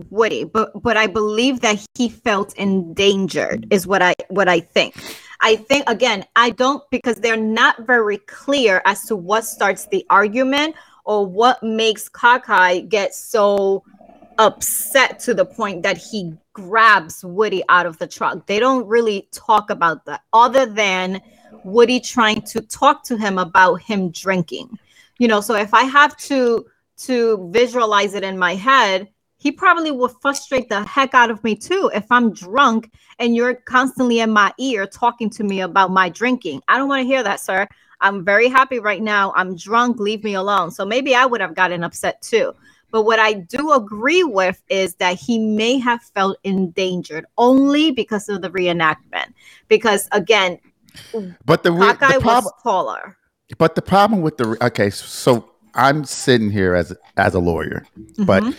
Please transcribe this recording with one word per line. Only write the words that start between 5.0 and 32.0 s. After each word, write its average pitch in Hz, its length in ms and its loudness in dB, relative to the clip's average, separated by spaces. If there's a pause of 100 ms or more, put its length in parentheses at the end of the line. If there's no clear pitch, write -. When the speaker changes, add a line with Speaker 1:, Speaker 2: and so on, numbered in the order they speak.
Speaker 1:
I 220 160 4
think, 269 320 -2
again, 220 380 -2 (100)
I 240 140 4
don't, 262 420 -2
because 247 260 -4
they're 226 200 -2
not 220 500 0
very 220 300 0
clear 226 680 0
as 196 220 0
to 226 100 -4
what 208 300 -2
starts 190 400 -4
the 190 240 -6
argument 262 680 0 (300)
or 208 200 -2
what 214 380 0
makes 220 460 -4
Kakai 190 800 2
get 202 260 -2
so 202 720 0 (540)
upset - 800 0
to 240 140 -4
the 185 120 2
point 196 360 -8
that 180 160 -2
he 185 340 -10 (220)
grabs 196 680 2
Woody 185 460 -2
out 175 180 2
of 160 100 -10
the 175 80 -8
truck. 156 400 -8
They 202 140 -2
don't 254 280 0
really 220 440 0
talk 214 400 0
about 165 340 -2
that 147 160 -12 (100)
other 247 360 4
than 196 540 -2 (420)
Woody 233 360 2
trying 220 440 -2
to - 180 -8
talk - 440 0
to 240 120 -6
him 196 220 -2
about 185 420 2
him 190 300 -4
drinking. 185 680 -6 (400)
You 240 100 2
know, 208 140 2
so 214 140 -4
if 208 180 -2
I 233 120 6
have 285 320 4
to, 247 500 -2 (320)
to 226 520 -2
visualize 214 640 0
it 196 100 -6
in 190 140 -8
my 180 160 0
head, 202 540 2 (300)
he 294 140 -4
probably 330 380 0
will 247 200 -2
frustrate 262 600 -6
the 202 140 -4
heck 269 320 -2
out 240 160 6
of 214 120 -10
me 220 120 -2
too 349 400 -2
if 202 160 -4